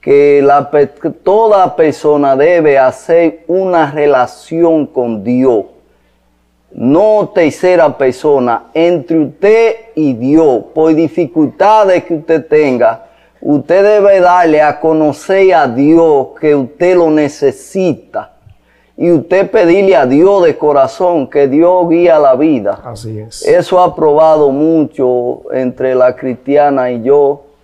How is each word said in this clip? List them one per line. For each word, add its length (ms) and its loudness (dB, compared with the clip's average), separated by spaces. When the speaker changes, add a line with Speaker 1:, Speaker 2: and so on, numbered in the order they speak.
Speaker 1:
que 400 2
la 280 0
pe-, 200 0
que 220 -8
toda 640 0
persona 600 0
debe 420 2
hacer 720 0
una 440 -2
relación 960 -2
con 360 -6
Dios. 420 0
No 640 0
tercera 600 0
persona, 760 -2
entre 460 -2
usted 560 0
y 200 -2
Dios. 500 0
Por 220 0
dificultades 1080 0
que 100 -6
usted 320 -4
tenga, 600 0
usted 420 0
debe 380 4
darle 400 2
a 180 -2
conocer 760 0
a 140 2
Dios 640 2
que 160 0
usted 400 -2
lo 160 2
necesita. 1200 -4
Y 160 -2
usted 400 0
pedirle 440 2
a 100 2
Dios 380 2
de 140 0
corazón, 720 -2
que 180 0
Dios 420 0
guía 300 2
la 160 2
vida. 500 -2
Speaker 2:
Así 340 -14
es. 260 -16
Speaker 1:
Eso 340 0
ha 160 0
probado 560 2
mucho 1000 -2
entre 420 -4
la 220 0
cristiana 760 -2
y 120 -8
yo. 380 0